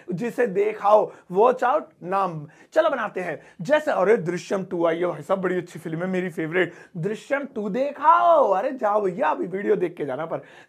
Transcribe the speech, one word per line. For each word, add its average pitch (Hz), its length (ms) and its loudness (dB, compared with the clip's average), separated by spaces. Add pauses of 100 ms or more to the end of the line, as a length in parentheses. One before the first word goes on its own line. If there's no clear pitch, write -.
(120)
जिसे 233 340 -2
देखाओ, 208 640 2 (220)
watch 226 320 4
out 285 180 2 (200)
नाम। 175 440 -2 (260)
चलो 311 180 2
बनाते 220 300 -4
हैं। 170 200 -6 (200)
जैसे 294 300 0
अरे 190 260 4
दृश्यम 180 480 -4
टू 170 220 -2
आई 165 120 0
है 175 80 0
भाई 151 160 -6
साहब, 190 180 -2
बड़ी 185 160 -2
अच्छी 175 220 -8
फिल्म 160 220 -8
है, 180 60 -4
मेरी 185 220 -2
फेवरेट। 160 440 -2 (240)
दृश्यम 214 480 -4
टू 214 240 -8
देखाओ। 285 800 4
अरे 208 220 0
जाओ 214 280 0
भैया 196 280 0
अभी 196 180 -2
वीडियो 202 300 0
देख 175 200 -2
के - 80 -8
जाना, 139 220 -6
पर 160 160 -6 (260)